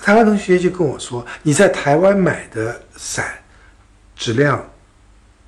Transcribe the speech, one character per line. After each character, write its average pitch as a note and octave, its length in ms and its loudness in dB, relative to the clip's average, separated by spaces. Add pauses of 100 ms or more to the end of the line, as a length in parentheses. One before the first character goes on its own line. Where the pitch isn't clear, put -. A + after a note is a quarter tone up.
台 G3+ 120 2
湾 A3+ 100 6
同 G#3+ 140 4
学 F#3 200 2
就 F3 120 0
跟 F3 160 -2
我 B2 120 -4
说 A#2+ 280 -10 (160)
：“你 D3+ 100 2
在 G3 160 4
台 - 280 0
湾 F#3+ 200 4
买 E3+ 380 -2
的 A2 260 -6 (160)
伞 - 300 -8 (880)
质 A2+ 200 -6
量 C3+ 300 0 (840)